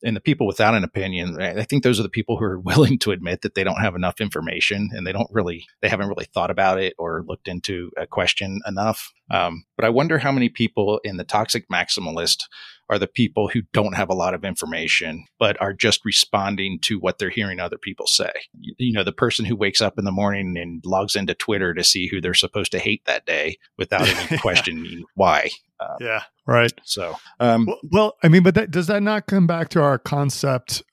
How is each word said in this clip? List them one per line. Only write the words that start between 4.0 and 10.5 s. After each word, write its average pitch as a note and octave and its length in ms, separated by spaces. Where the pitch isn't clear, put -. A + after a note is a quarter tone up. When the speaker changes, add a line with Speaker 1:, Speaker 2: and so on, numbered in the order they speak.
Speaker 1:
information G2+ 720
and F#2+ 140
they F#2+ 60
don't - 200
really, F2 320
they G#2 80
haven't G2+ 200
really F#2 260
thought F2+ 160
about F#2+ 300
it F#2 180
or E2+ 300
looked - 180
into F2+ 500
a F2+ 120
question F#2+ 580
enough. G#2 460
Um, F2 340
but A2+ 80
I A2+ 60
wonder D3+ 280
how C#3 140
many B2+ 160
people G#2+ 560